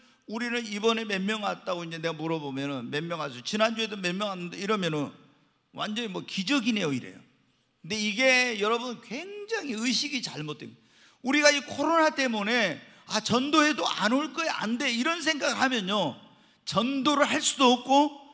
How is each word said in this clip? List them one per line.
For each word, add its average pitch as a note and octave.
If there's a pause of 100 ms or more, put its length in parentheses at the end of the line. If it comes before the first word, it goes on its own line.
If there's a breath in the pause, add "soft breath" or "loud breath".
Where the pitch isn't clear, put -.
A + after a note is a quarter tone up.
(260 soft breath)
우리는 A#3+
이번에 A3
몇 G3
명 G#3+
왔다고 F3+
이제 E3
내가 E3
물어보면은, C#3+
"몇 D3+
명 E3+
왔어요?" B2
"지난주에도 A3
몇 F3+
명 G#3
왔는데." F3
이러면은 E3+ (640)
"완전히 G#3
뭐 F3
기적이네요." G3+
이래요. G2 (640)
근데 F#3+
이게 A#3+
여러분 A#3
굉장히 G4+
의식이 B3
잘못된 D3
거예요. - (400 soft breath)
우리가 D4
이 C#4+
코로나 D#4
때문에 A3+ (240 loud breath)
"아, G#3
전도해도 D4
안 G#3
올 D4
거야, D#4+
안 A3+
돼." C4
이런 D#4+
생각을 C#4
하면요, G#3 (460 soft breath)
전도를 C4+
할 C#4
수도 B3+
없고, C4+ (140)